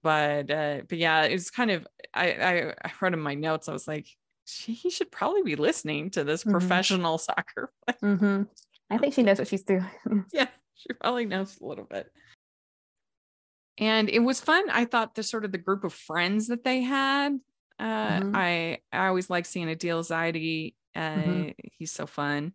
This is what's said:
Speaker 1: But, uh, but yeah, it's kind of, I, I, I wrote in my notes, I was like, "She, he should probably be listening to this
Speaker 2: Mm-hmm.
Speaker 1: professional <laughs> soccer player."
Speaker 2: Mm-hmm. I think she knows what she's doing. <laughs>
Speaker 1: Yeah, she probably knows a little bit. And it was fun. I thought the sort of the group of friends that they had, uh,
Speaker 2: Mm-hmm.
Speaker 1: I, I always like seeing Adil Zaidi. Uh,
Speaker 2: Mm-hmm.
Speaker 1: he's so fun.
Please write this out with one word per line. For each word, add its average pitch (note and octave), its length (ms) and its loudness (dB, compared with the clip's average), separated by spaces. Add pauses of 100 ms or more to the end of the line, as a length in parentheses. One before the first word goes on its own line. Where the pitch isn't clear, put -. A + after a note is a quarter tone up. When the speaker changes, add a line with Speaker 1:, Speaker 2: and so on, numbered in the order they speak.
Speaker 1:
But, D3 480 2
uh, D3 380 -2
but E3+ 100 -6
yeah, D#3+ 260 4
it's E3+ 260 0
kind A#3+ 220 0
of, E3+ 140 -2 (280)
I, F3 180 2
I, F3 420 0 (120)
I - 60 -8 (100)
wrote F#3 120 0
in E3 60 -2
my D3 160 -4
notes, D#3 320 -2
I D#3 60 -8
was - 120 -8
like, D3+ 220 -8 (380)
"She, - 260 -10
he C#4+ 180 -4
should - 220 -4
probably F#4+ 320 0
be D#3+ 140 0
listening D3+ 540 0
to D#3+ 120 0
this D3+ 200 -2
Speaker 2:
Mm-hmm. G#3 80 2
Speaker 1:
professional F3+ 640 2
<laughs> - 100 -4
soccer - 460 -4 (120)
player." G3+ 300 2
Speaker 2:
Mm-hmm. G3 280 4 (480)
I G#3 80 0
think C#4+ 160 2
she B3+ 80 6
knows G3+ 160 6
what - 100 -2
she's F#3+ 140 -2
doing. F#3 220 2 (200)
<laughs> G3+ 260 0
Speaker 1:
Yeah, C#4+ 160 2 (280)
she - 180 -12
probably A#3+ 320 -2
knows G3 340 -4
a - 60 -14
little - 180 -10
bit. - 260 -8 (1700)
And A3 320 2
it - 100 4
was B3+ 200 4
fun. E4+ 300 4
I A#3+ 160 2
thought A3+ 300 -2
the A3 80 -6
sort G#3+ 220 -6
of G3 60 -4
the F#3+ 60 -4
group F#3+ 260 -2
of F3 100 -4
friends F#3+ 540 -2
that A#3+ 160 -4
they B3+ 180 0
had, C4+ 580 0 (400)
uh, A3 40 -6
Speaker 2:
Mm-hmm. G#3 520 -2
Speaker 1:
I, E3+ 440 0 (120)
I F#3+ 160 0
always F#3 220 0
like F3 160 0
seeing F3 220 -6
Adil E3 380 -2
Zaidi. E3 720 -2 (200)
Uh, - 40 -6
Speaker 2:
Mm-hmm. E3 500 0 (300)
Speaker 1:
he's D#3 120 -8
so - 140 -8
fun. D3 500 -4